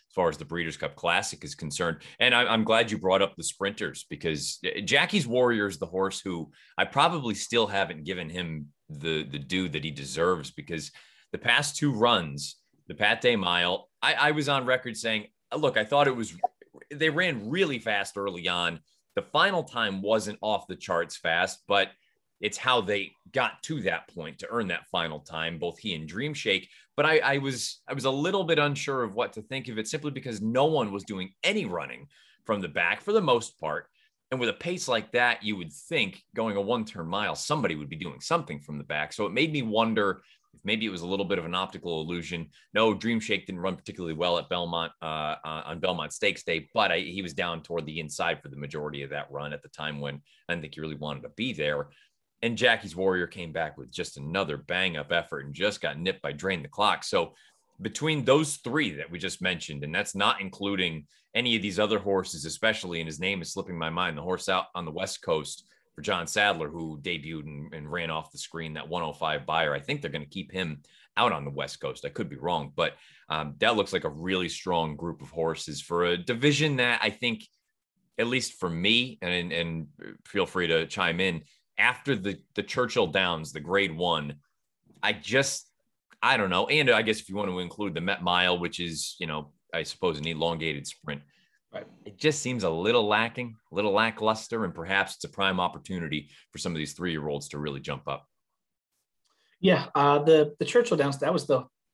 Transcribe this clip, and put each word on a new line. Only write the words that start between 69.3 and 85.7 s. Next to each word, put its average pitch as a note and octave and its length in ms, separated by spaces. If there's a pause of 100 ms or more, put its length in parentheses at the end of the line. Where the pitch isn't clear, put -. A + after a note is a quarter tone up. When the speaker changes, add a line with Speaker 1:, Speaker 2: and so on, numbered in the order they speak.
Speaker 1:
Buyer. D#2 260
I C#2+ 60
think C#3+ 240
they're D#2+ 80
gonna D2+ 160
keep F#2 240
him E2 320 (340)
out A#2 140
on D2 140
the C#2+ 60
West C#2 300
Coast. - 240
I C#2+ 40
could F2 200
be C#2+ 80
wrong, D2+ 380
but, D#2 200 (340)
um, D2+ 320
that A2+ 160
looks G2+ 160
like F2+ 100
a D#2+ 80
really F2+ 380
strong E2 480
group D#2+ 260
of C#2+ 80
horses D#2+ 500
for F2 260
a F2+ 100
division C3+ 600
that B2 260
I A2 80
think, A2+ 340 (720)
at A#2 80
least A#2+ 320
for F#2 100
me, A2 540
and, F2 300
and E2 340 (400)
feel G2 180
free F2 220
to D#2+ 200
chime F2 340
in, F2 240 (340)
after B2 360
the, G2 240 (160)
the G2+ 80
Churchill A#2 440
Downs, E2 460
the D#2+ 60
grade F2 380
one, D#2 400 (640)
I G#2+ 120
just, - 540 (540)